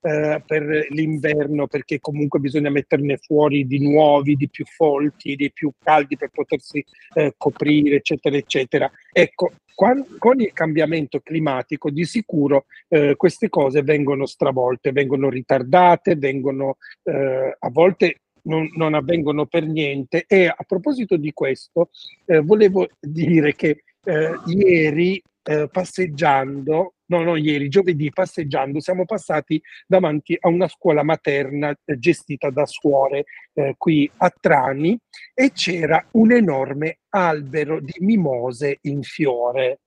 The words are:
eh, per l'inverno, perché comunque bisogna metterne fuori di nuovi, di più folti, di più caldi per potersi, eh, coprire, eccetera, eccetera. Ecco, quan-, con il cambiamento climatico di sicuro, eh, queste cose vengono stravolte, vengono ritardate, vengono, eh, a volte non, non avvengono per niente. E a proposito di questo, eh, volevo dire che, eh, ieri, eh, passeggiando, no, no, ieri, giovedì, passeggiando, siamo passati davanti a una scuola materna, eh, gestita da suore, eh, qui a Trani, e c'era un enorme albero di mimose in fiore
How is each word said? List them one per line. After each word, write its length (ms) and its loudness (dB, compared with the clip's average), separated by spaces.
eh, 440 -2
per 460 -2
l'inverno, 760 -2
perché 320 -6
comunque 400 -4
bisogna 300 -2
metterne 480 0
fuori 500 0
di 120 -2
nuovi, 580 4
di 100 -2
più 180 -12
folti, 720 -2
di 160 -4
più 260 -6
caldi 380 2
per 140 -10
potersi, 520 -6
eh, 220 0
coprire, 640 0
eccetera, 400 -2
eccetera. 520 -2
Ecco, 400 0
quan-, 440 0
con 220 4
il 140 -2
cambiamento 680 -2
climatico 680 -4
di 160 -4
sicuro, 600 0
eh, 260 4
queste 340 0
cose 340 0
vengono 420 0
stravolte, 680 -2
vengono 380 0
ritardate, 880 2
vengono, 600 -4
eh, 540 -4
a 120 -6
volte 500 2
non, 320 -2
non 180 0
avvengono 540 -2
per 180 -2
niente. 640 -4
E 200 6
a 200 -4
proposito 500 -2
di 160 -4
questo, 560 -4
eh, 160 4
volevo 460 4
dire 560 2
che, 280 -2
eh, 280 -2
ieri, 760 2
eh, 200 -2
passeggiando, 1300 -2
no, 160 0
no, 120 0
ieri, 340 -2
giovedì, 420 0
passeggiando, 680 -4
siamo 260 -4
passati 540 -4
davanti 520 0
a 80 0
una 200 2
scuola 340 0
materna, 760 -2
eh, 120 -4
gestita 540 -2
da 160 0
suore, 580 0
eh, 240 -2
qui 400 2
a 220 0
Trani, 580 0
e 180 2
c'era 600 -2
un 200 6
enorme 680 0
albero 720 -2
di 200 -12
mimose 840 0
in 200 -6
fiore 840 -2